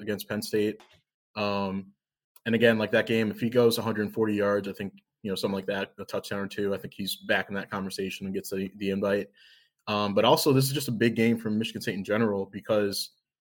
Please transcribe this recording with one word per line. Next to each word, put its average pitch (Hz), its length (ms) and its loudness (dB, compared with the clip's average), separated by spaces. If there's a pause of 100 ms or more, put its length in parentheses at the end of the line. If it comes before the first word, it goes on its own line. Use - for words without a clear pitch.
against 104 260 -6
Penn 104 140 -4
State. 107 400 0 (540)
Um, 98 580 -4 (540)
and 117 80 2
again, 113 240 6
like, 107 140 0
that 110 120 4
game, 113 240 2
if 98 100 -6
he 120 120 0
goes 117 260 6
a 110 60 -2
hundred 104 280 -2
forty 110 220 0
yards, 101 340 2
I 98 60 -6
think, 98 200 -10 (280)
you 107 80 -6
know, 95 60 -2
something 101 180 -2
like 98 140 -4
that, 101 320 -4
a 98 60 -10
touchdown 101 340 -6
or 98 80 -4
two, 98 260 -2
I 95 60 -2
think - 160 -12
he's 95 200 -6
back 98 340 -2
in 98 40 -8
that 98 160 -6
conversation 95 560 -6
and 95 80 -6
gets 95 160 -6
the, 95 280 -4
the 101 120 -4
invite. 101 400 0 (560)
Um, 104 300 0
but 107 100 4
also, 151 260 6
this 135 140 6
is - 80 -2
just 143 140 -2
a 123 40 -2
big 113 240 2
game 113 220 4
for 110 140 -4
Michigan 107 320 -2
State 107 100 -4
in 95 100 -6
general 104 440 0
because, 104 640 -2 (300)